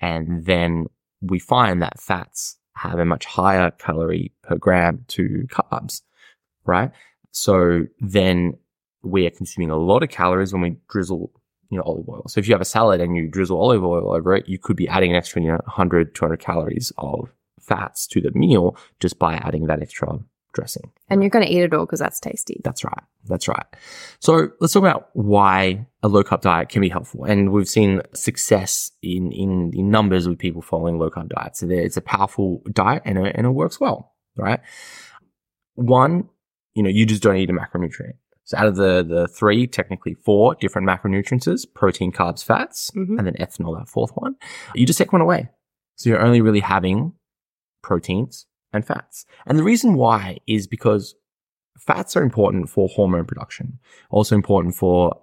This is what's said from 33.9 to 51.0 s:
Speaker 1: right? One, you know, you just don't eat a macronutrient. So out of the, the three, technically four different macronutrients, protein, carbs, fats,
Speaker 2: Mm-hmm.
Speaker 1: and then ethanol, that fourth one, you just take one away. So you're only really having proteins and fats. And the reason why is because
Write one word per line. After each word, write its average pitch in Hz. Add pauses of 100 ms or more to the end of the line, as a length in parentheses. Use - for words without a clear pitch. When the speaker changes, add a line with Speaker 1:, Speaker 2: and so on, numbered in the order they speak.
Speaker 1:
right? 101 (1160)
One, 127 (460)
you 107
know, 98
you 110
just 107
don't 98
eat 95
a -
macronutrient. 85 (300)
So -
out 104
of 101
the, 92
the 85
three, 110
technically 90
four 110
different 95
macronutrients, 98 (100)
protein, 92
carbs, 87
fats, -
Speaker 2:
Mm-hmm. 196
Speaker 1:
and 202
then -
ethanol, -
that -
fourth -
one, 262 (400)
you 123
just 170
take 196
one 185
away. 165 (480)
So -
you're 110
only 120
really 107
having 98 (720)
proteins 95 (260)
and 107
fats. - (220)
And 151
the 156
reason 226
why 110
is 107
because 107 (640)